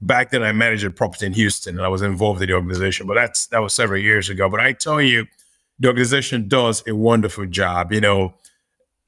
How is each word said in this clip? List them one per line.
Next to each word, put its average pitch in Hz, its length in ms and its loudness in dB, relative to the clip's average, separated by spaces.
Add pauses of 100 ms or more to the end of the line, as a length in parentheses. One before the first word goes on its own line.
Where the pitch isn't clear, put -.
back 123 280 0
then, 123 120 0
I 107 100 0
managed 110 320 2
a 98 60 -4
property 104 340 -4
in 98 80 -4
Houston, 101 440 -2
and 92 80 -4
I 92 40 0
was 95 140 -2
involved 98 400 0
in 95 60 -2
the 92 60 2
organization. 92 520 -2
But 101 80 -2
that's, 120 320 0
that 117 140 0
was 104 140 -2
several 98 260 0
years 104 280 2
ago. 95 220 0
But 104 100 -4
I 127 120 2
tell 151 280 -2
you, 120 260 2 (520)
the 123 100 2
organization 123 580 0
does 117 400 0
a 110 80 -4
wonderful 107 520 2
job. 87 440 -2
You 107 120 0
know, 98 320 2 (720)